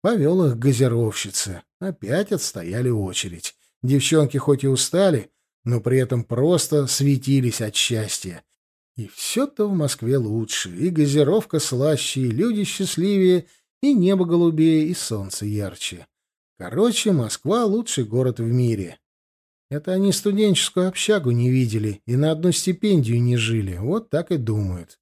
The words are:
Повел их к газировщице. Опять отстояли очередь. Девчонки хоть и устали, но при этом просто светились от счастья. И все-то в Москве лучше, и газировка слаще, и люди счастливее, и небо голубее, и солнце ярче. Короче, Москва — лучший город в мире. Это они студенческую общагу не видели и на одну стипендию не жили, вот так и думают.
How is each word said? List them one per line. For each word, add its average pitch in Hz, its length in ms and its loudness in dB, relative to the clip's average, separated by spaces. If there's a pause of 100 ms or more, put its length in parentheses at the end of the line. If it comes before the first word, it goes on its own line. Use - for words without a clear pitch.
Повел 180 440 2
их 123 80 2
к 113 40 -6
газировщице. 117 1040 0 (180)
Опять 180 500 -4
отстояли 120 600 -4
очередь. 92 680 -6 (260)
Девчонки 143 540 2
хоть 135 260 2
и 139 60 0
устали, 147 640 0 (340)
но 120 160 0
при 131 180 0
этом 123 240 0
просто 147 640 2
светились 135 760 2
от 104 140 -6
счастья. 101 720 -4 (520)
И 104 120 -10
все-то - 580 -4
в 196 80 -2
Москве 139 420 0
лучше, 110 600 -4
и 156 140 -2
газировка 151 680 2
слаще, 135 640 -2
и 123 100 0
люди 208 340 0
счастливее, 185 840 0 (360)
и 277 120 4
небо 185 320 4
голубее, 160 640 4
и 180 60 -4
солнце 101 520 -6
ярче. 95 600 -8 (520)
Короче, 202 540 0
Москва — 170 520 0
лучший 208 400 -2
город 123 340 -2
в 117 80 -4
мире. 113 520 0 (720)
Это 151 220 -6
они 190 200 2
студенческую 196 760 2
общагу 180 420 0
не 120 200 2
видели 110 540 0
и 123 120 -2
на 151 160 2
одну 165 200 2
стипендию 160 680 2
не 120 140 2
жили, 110 420 -2
вот 170 320 -4
так 170 220 -2
и 165 40 0
думают. 104 640 -4